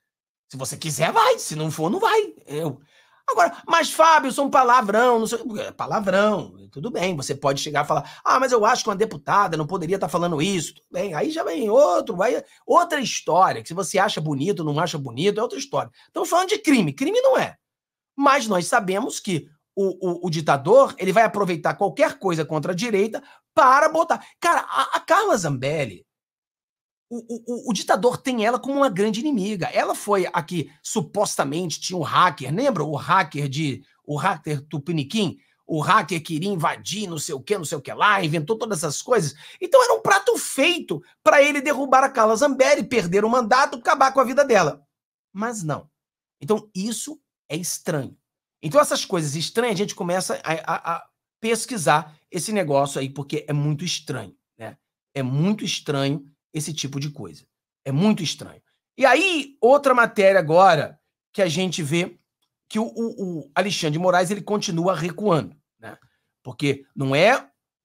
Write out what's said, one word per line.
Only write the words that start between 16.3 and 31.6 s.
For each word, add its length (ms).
de 80
crime. 360
Crime 280
não 160
é. 180
Mas 320
nós 180
sabemos 540
que 280
o, 340
o, 180
o 20
ditador, 680
ele 160
vai 100
aproveitar 520
qualquer 420
coisa 260
contra 280
a 40
direita 480
para 360
botar. 360
Cara, 220
a, 360
a 20
Carla 380
Zambelli, 680
o, 80
o, 300
o, 240
o 20
ditador 440
tem 280
ela 140
como 160
uma 140
grande 300
inimiga. 480
Ela 280
foi 360
a 120
que 280
supostamente 960